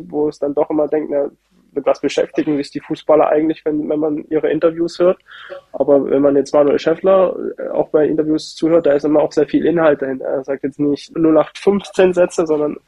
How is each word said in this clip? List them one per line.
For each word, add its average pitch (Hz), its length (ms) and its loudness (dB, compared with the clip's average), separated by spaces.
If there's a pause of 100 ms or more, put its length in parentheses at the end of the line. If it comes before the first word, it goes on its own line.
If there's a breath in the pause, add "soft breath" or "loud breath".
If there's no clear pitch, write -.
wo 151 200 -2
es 147 80 -10
dann 143 160 -4
doch 147 160 -2
immer 151 180 0
denkt, 151 240 -4
na, 143 140 -2 (480)
mit 139 120 -6
was - 160 0
beschäftigen 147 560 -2
sich 143 140 -6
die - 80 -10
Fußballer 156 500 0
eigentlich, 156 340 -2
wenn, 151 240 -4
wenn 151 120 -2
man 156 300 -4
ihre 156 200 -2
Interviews 165 480 -2
hört. 180 220 2 (540 loud breath)
Aber 139 360 2
wenn 139 140 2
man 143 120 4
jetzt 139 160 0
Manuel 143 280 4
Schäffler, 180 560 2 (240)
äh, - 100 -6
auch 151 200 -2
bei 151 180 2
Interviews 156 480 -2
zuhört, 165 320 2
da 143 60 4
ist 147 120 0
immer 151 140 2
auch 151 120 0
sehr 151 140 2
viel 143 180 0
Inhalt 160 380 2
dahinter. 135 240 -6
Er 139 180 -4
sagt 131 200 -8
jetzt 139 160 -6
nicht 143 360 -4
null 160 220 2
acht - 220 -2
fünfzehn 190 540 0
Sätze, 175 340 0
sondern 151 300 -2 (100)